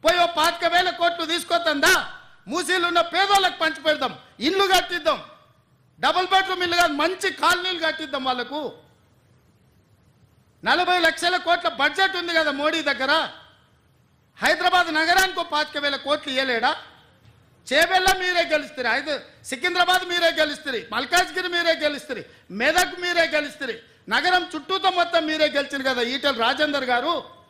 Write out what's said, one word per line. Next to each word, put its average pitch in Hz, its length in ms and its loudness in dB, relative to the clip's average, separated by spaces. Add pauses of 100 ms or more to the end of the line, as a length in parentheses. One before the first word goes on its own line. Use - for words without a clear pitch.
పోయి 349 200 4
ఓ 339 40 2 (100)
పాతిక 330 360 0
వేల 359 160 2 (100)
కోట్లు 339 340 0
తీసుకొద్దాందా, 339 600 2 (580)
మూసీలు 349 380 0
ఉన్న 339 120 2 (120)
పేదోళ్ళకి 381 480 2
పంచి 311 240 -2
పెడదాం, 277 280 0 (340)
ఇండ్లు 392 260 2
కట్టిద్దాం, 339 460 0 (840)
డబుల్ 349 300 2
బెడ్‌రూమ్ 381 320 2
ఇల్లు 349 160 0
కాదు, 320 200 2
మంచి 359 280 0 (120)
కాలనీలు 359 460 0
కట్టిద్దాం 302 420 -6
వాళ్ళకు. 254 320 -4 (2000)
నలభై 349 320 2 (100)
లక్షల 339 300 0 (120)
కోట్ల 349 220 2 (120)
బడ్జెట్ 370 380 2
ఉంది 339 180 -4
కదా 311 140 2 (100)
మోడీ 320 260 0
దగ్గర. 262 240 0 (1300)
హైదరాబాద్ 349 580 2
నగరానికి 359 440 2
ఓ 339 100 -2
పాతిక 302 320 -2
వేల 277 220 -2
కోట్లు 294 280 -2
ఇయ్యలేడా? 254 380 0 (960)
చేవెళ్ళ 370 420 4 (120)
మీరే 359 220 0 (100)
గెలుస్తారు, 262 400 -4
హైద-, 277 280 -4 (280)
సికింద్రాబాద్ 359 600 0
మీరే 339 180 2 (100)
గెలుస్తారు, 285 400 -2 (140)
మల్కాజ్గిరి 349 640 0
మీరే 339 180 2 (100)
గెలుస్తారు, 285 400 -4 (360)
మెదక్ 359 440 2
మీరే 349 220 2 (100)
గెలుస్తారు, 277 400 -4 (380)
నగరం 349 380 2
చుట్టూతో 381 380 0 (100)
మొత్తం 339 300 2
మీరే 311 260 2
గెలిచారు 285 340 -2
కదా 240 140 0 (100)
ఈటల 277 220 0 (100)
రాజేందర్ 277 460 0
గారు. 269 220 0 (360)